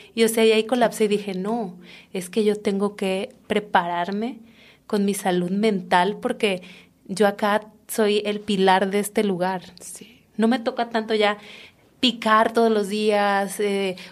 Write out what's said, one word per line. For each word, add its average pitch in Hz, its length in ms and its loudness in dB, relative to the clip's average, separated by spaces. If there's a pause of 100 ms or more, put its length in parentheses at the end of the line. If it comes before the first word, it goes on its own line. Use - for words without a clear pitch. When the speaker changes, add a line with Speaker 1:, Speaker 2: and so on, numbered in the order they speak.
(160)
Speaker 1:
Y, 226 100 4
o - 20 4
sea, 226 180 2
y 220 60 6
ahí 220 140 4
colapsé 233 400 0
y 202 40 2
dije, 202 240 -2
"No, 196 440 -6 (340)
es 180 180 -8
que 220 140 0
yo 208 140 2
tengo 202 400 -2
que 190 320 -2 (180)
prepararme 202 920 -2 (460)
con 202 200 0
mi 202 80 0
salud 180 380 -2
mental, 196 720 0
porque 214 400 -2 (460)
yo 196 180 0
acá 202 460 0 (160)
soy 208 380 0
el 208 160 -4
pilar 190 480 2
de 196 100 0
este 208 240 -2
lugar". 185 380 -2 (180)
Speaker 2:
Sí. - 440 -20 (120)
Speaker 1:
No 220 140 2
me 247 100 0
toca 233 300 -4
tanto 220 260 -4
ya 208 220 0 (640)
picar 226 540 2
todos 233 180 4
los 208 180 0
días, 202 680 0
eh, 196 360 -2 (160)